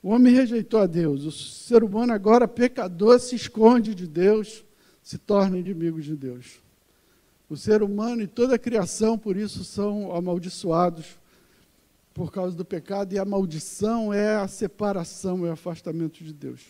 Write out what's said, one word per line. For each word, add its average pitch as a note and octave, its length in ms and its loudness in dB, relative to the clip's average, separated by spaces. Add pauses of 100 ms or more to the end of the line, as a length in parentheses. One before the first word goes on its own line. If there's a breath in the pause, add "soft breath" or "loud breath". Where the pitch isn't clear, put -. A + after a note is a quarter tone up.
O F#3 60 -6
homem B3 220 8
rejeitou A#3 480 2
a G3 60 6
Deus. D#3+ 400 0
O D#3 60 -6
ser - 520 2
humano A3+ 300 0
agora G#3+ 340 4
pecador A3+ 720 2
se B3 160 -6
esconde A3 600 4
de F3+ 120 -10
Deus, F#3+ 560 0 (380 soft breath)
se - 160 -18
torna G3 400 0
inimigo E3 420 -4
de D3+ 160 -8
Deus. B2+ 460 -14 (880)
O D3+ 80 -10
ser G#3+ 240 2
humano G#3+ 400 -4
e G3+ 60 -6
toda B3 280 0
a A3+ 40 -2
criação, A3 580 -2
por G#3 180 -4
isso, G3 300 -6
são G3+ 500 -6
amaldiçoados F3 920 -2 (1080 soft breath)
por E3+ 180 -8
causa F3+ 240 -6
do F3 80 -8
pecado, F#3+ 500 -6
e G3+ 60 -2
a G3 60 -2
maldição G3+ 880 -2
é G#3 220 0
a G3+ 120 -2
separação, F#3 960 -6
é E3+ 40 -2
o E3 40 -4
afastamento E3 720 -8
de D#3 80 -16
Deus. C#3 380 -14